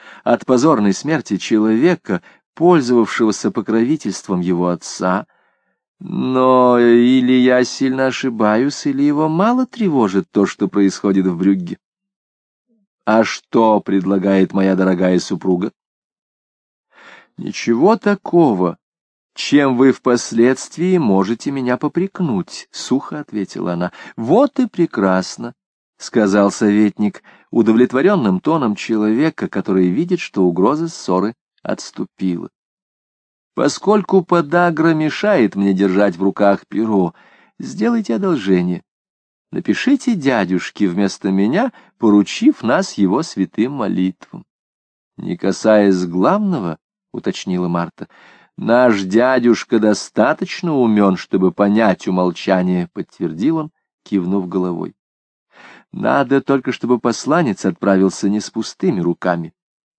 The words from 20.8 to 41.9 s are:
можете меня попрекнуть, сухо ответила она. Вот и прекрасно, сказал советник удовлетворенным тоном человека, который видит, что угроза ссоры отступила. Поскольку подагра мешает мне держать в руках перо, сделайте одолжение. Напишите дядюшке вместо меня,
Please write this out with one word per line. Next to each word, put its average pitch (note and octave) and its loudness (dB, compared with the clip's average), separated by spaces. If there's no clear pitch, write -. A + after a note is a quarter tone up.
можете A2 0
меня B2+ -2
попрекнуть, D3+ -4
сухо - -6
ответила F#2 -8
она. F2 -6
Вот F#3+ 0
и B3+ 0
прекрасно, G2+ -2
сказал G2+ 2
советник G#2 0
удовлетворенным A#2+ 2
тоном C#3+ 0
человека, A2 -2
который F#2+ 0
видит, G#2+ -2
что - -4
угроза G#2 0
ссоры G2 -4
отступила. - -8
Поскольку F#3+ 0
подагра E3 0
мешает D#3 0
мне G2 2
держать F#2+ 2
в F2+ -6
руках G2+ 0
перо, G2+ -2
сделайте A3+ -2
одолжение. B2+ 0
Напишите A#3+ -2
дядюшке G2+ -2
вместо F#2+ -2
меня, A2+ 0